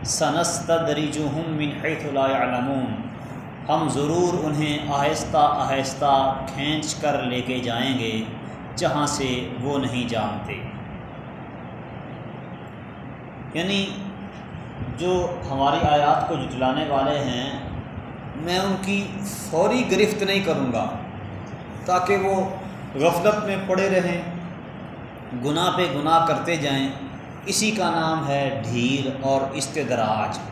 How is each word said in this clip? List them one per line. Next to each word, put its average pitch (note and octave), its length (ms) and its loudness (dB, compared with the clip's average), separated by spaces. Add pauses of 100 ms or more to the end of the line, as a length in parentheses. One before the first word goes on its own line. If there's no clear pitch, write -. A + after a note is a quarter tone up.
سنستدرجہم D#3 1500 0
من D3 140 0 (140)
حیث D#3 280 -2
لا C3+ 140 2
یعلمون، B2+ 600 0 (840)
ہم D#3 200 2
ضرور D3+ 560 2
انہیں D3 340 0 (140)
آہستہ C#3+ 440 2
آہستہ C#3 800 4 (400)
کھینچ D3+ 400 0
کر C#3 280 0
لے B2 180 0
کے B2+ 180 -2
جائیں A#2+ 400 0
گے A2 260 0 (520)
جہاں D3 300 2
سے C3+ 220 0 (320)
وہ C#3 180 0
نہیں B2 300 0
جانتے۔ G#2+ 460 -2 (3000)
یعنی G3 320 0 (1120)
جو F3+ 140 2 (380)
ہماری C#3+ 360 2
آیات D3 420 6
کو E3 60 0
جھٹلانے C3 540 0
والے C#3+ 300 2
ہیں، B2+ 300 -2 (880)
میں E3+ 220 0
ان G3 240 2
کی G3 240 0 (440)
فوری G#3+ 400 4
گرفت - 320 4
نہیں G3 220 2
کروں C#3 280 2
گا G#2+ 140 2 (1000)
تاکہ F3+ 320 4
وہ G3 180 2 (600)
غفلت E3+ 500 4
میں G3 120 0 (100)
پڑے F#3+ 240 4
رہیں، F3 300 2 (1200)
گناہ E3+ 320 4
پہ F3+ 180 4
گناہ D#3+ 320 6
کرتے E3 300 2
جائیں۔ C#3 320 2 (580)
اسی G#3 240 2
کا F#3 200 2
نام D#3+ 380 2
ہے C3+ 360 2
ڈھیل B2 440 2 (120)
اور C3+ 200 4 (120)
استدراج۔ A#2+ 840 0 (140)